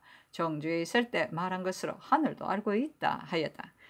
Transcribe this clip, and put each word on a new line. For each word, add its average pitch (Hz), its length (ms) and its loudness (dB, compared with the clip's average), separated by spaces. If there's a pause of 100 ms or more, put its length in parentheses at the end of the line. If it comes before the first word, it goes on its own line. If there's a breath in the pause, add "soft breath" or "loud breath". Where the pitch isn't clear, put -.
(300 loud breath)
정주에 160 500 -2
있을 233 300 2
때 170 220 2
말한 185 300 -2
것으로 185 360 -4
하늘도 277 480 2
알고 208 280 0
있다." - 520 0
하였다. - 480 -2 (160 soft breath)